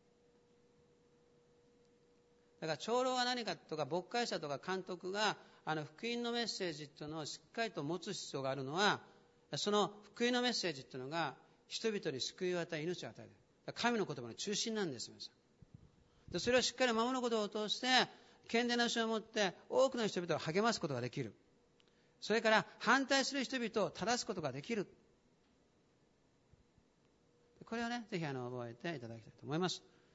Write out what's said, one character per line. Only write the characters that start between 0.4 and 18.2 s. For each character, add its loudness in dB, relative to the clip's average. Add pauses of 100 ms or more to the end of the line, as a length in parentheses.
だ -6
か -2
ら、 0
長 0
老 2
が 2
何 0
か -2
と -8
か、 -2
牧 -2
会 0
者 -4
と -6
か -2
監 -4
督 -8
が 2 (340)
あ 0
の、 -2
福 -8
音 -2
の -2
メ 0
ッ -2
セ -4
ー -4
ジ -10
っ -10
て -14
い -8
う -8
の -6
を -6
し -10
っ -20
か -2
り -6
と -4
持 -2
つ -6
必 -8
要 -2
が -2
あ 0
る -4
の -4
は、 4 (560)
そ 0
の 4 (220)
福 2
音 4
の 2
メ 2
ッ 2
セ 0
ー -2
ジ -10
っ -16
て -16
い -6
う -6
の -6
が、 -2 (320)
人 -2
々 -2
に -4
救 -4
い 0
を 0
与 -4
え、 -4
命 -4
を -10
与 -14
え -16
る。 -14
神 2
の 2
言 -6
葉 -8
の -8
中 -4
心 0
な 0
ん -2
で -6
す、 -10
皆 -20
さ -12 (1000)
ん。 -6
で、 -2
そ 2
れ 6
を 6
し 0
っ -20
か 2
り 4
守 2
る 0
こ 0
と 2
を -2
通 -2
し -2
て、 -2 (640)